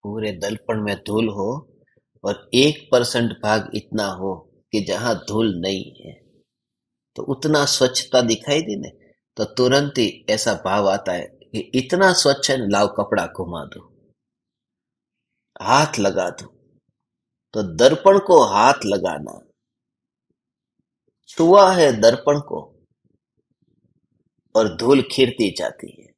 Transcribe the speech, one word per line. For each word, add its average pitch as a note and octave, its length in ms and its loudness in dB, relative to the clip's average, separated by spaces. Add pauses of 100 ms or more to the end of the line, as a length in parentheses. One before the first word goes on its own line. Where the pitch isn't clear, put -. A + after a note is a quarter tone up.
पूरे G#2+ 280 -8
दर्पण G#2 500 -6
में G#2 140 -4
धूल G#2+ 340 -4
हो G#2 520 -10 (420)
और - 300 -6
एक C#3+ 380 2
परसेंट A#2+ 400 0
भाग G#2+ 440 -4
इतना G#2+ 300 -6
हो F#2+ 300 -8 (360)
कि G#2+ 100 -2
जहां G#2 340 -4
धूल G#2 420 -4
नहीं F#2+ 340 -6 (100)
है, - 120 -20 (1000)
तो - 80 -12
उतना C#3+ 420 0
स्वच्छता - 560 0
दिखाई A#2+ 400 -2
देने, - 280 -8 (460)
तो G#2+ 100 -4
तुरंत C#3 520 0
ही A2 320 -4
ऐसा G#2+ 240 -2 (120)
भाव G2 240 0
आता F#2+ 220 -4
है F2 140 -6
कि - 500 -14
इतना F3+ 380 2
स्वच्छ C#3 380 0
है, B2 180 -2
लाओ G2+ 180 2
कपड़ा G2 400 -4
घुमा E2+ 380 -12
दो, - 460 -20 (1500)
हाथ C3+ 380 0
लगा F#2 300 -2
दो। - 160 -16 (1080)
तो G#2+ 100 -4 (120)
दर्पण D#3+ 440 6
को F3+ 240 6
हाथ A2 420 2
लगाना, E2 540 -6 (1900)
छुआ F#3 460 6
है C#3+ 280 2
दर्पण C3 380 2
को - 460 -14 (1700)
और G#2+ 200 2
धूल B2+ 260 2 (100)
खिरती A#2+ 400 2
जाती - 500 -10
है। - 160 -20